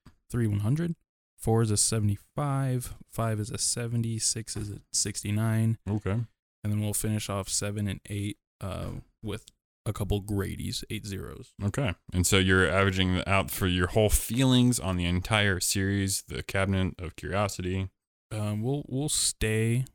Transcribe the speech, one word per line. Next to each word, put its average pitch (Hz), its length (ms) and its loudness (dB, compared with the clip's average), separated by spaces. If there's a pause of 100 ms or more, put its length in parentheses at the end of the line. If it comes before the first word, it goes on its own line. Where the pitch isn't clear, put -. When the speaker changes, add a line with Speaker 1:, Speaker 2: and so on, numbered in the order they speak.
(320)
Speaker 1:
three 117 160 2
one 101 140 0
hundred, 156 340 0 (420)
four 113 240 2
is 110 80 2
a 104 60 2
seventy-five, 127 1160 -2 (180)
five 110 300 -2
is 110 100 -6
a - 60 -6
seventy, 117 640 -2
six - 360 -4
is 104 140 -6
a 101 100 -12 (140)
sixty-nine. 110 840 0 (120)
Speaker 2:
Okay. 104 220 -2
Speaker 1:
And 117 160 -2 (360)
then 107 160 0
we'll 104 140 -2
finish 107 360 -2
off 98 200 -4
seven 104 400 -2
and 92 100 -6 (100)
eight, 101 280 -6 (240)
uh, 90 300 -8 (300)
with 107 220 -8 (420)
a 107 60 -2
couple 104 300 -2
Grady's, 98 680 -4
eight 107 160 -8
zeros. 101 460 -10 (100)
Speaker 2:
Okay. 101 320 0 (200)
And 90 120 4
so 101 120 6
you're 95 300 6
averaging 92 600 2
out 95 240 2
for - 160 0
your 90 200 2
whole 110 220 4
feelings 123 720 4
on 90 160 -2
the 87 100 0
entire 92 540 2
series, 98 720 0
The 64 120 -6
Cabinet 95 580 0
of 80 180 -10
Curiosity. 95 720 -2 (420)
Speaker 1:
Um, 107 300 -2
we'll, 139 260 -2
we'll 139 220 -4
stay, 113 760 0 (120)